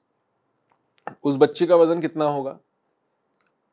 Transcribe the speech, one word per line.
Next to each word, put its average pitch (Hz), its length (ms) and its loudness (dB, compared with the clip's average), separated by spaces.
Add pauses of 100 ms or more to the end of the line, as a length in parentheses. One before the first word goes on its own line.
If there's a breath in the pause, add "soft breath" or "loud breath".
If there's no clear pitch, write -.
(1200)
उस 143 120 -2
बच्ची 147 300 2
का 170 100 4
वजन 170 240 2
कितना 156 240 -6
होगा? 143 340 -6 (1120)